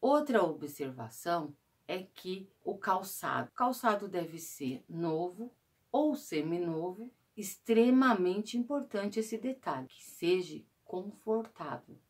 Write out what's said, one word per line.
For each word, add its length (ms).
Outra 420
observação 1120
é 160
que 460
o 140
calçado, 720
o 20
calçado 560
deve 300
ser 500
novo 640
ou 240
seminovo, 960
extremamente 1200
importante 640
esse 160
detalhe, 520
que 140
seja 640
confortável 1120